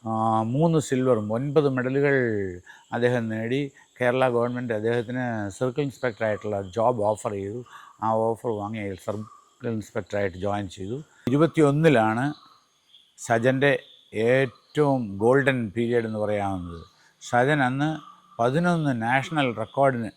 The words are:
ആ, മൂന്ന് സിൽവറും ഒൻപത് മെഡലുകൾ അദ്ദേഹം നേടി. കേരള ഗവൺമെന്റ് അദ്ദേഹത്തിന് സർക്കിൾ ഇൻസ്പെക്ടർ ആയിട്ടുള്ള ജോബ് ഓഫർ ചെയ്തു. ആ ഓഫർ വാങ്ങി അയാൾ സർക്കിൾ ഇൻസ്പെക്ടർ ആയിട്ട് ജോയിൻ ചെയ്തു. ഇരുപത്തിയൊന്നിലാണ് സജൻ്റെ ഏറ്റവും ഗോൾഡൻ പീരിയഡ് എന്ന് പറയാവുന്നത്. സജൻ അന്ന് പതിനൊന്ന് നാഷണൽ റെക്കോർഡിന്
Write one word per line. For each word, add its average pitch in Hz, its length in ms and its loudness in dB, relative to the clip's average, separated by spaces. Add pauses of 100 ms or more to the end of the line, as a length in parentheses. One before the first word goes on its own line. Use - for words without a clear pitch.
ആ, 113 360 0
മൂന്ന് 156 360 2
സിൽവറും 127 540 0
ഒൻപത് 143 360 2
മെഡലുകൾ 135 440 0 (800)
അദ്ദേഹം 120 360 0
നേടി. 117 440 -4 (280)
കേരള 127 280 2
ഗവൺമെന്റ് 120 460 -2
അദ്ദേഹത്തിന് 117 760 -2
സർക്കിൾ 127 320 -4
ഇൻസ്പെക്ടർ 123 420 -4
ആയിട്ടുള്ള 104 380 -2
ജോബ് 107 400 0
ഓഫർ 107 300 -2
ചെയ്തു. 101 320 -8 (380)
ആ 110 80 0
ഓഫർ 113 400 0
വാങ്ങി 107 280 -6
അയാൾ 98 160 -6
സർക്കിൾ - 760 -10
ഇൻസ്പെക്ടർ 107 500 -6
ആയിട്ട് 92 200 -4
ജോയിൻ 101 300 -4
ചെയ്തു. 101 340 -10 (260)
ഇരുപത്തിയൊന്നിലാണ് 143 1040 4 (840)
സജൻ്റെ 131 600 2 (360)
ഏറ്റവും 123 1040 0
ഗോൾഡൻ 123 580 2
പീരിയഡ് 117 280 0
എന്ന് 110 140 -4
പറയാവുന്നത്. 98 680 -4 (460)
സജൻ 135 320 2
അന്ന് 143 360 -2 (400)
പതിനൊന്ന് 143 640 0
നാഷണൽ 131 520 0
റെക്കോർഡിന് 117 640 0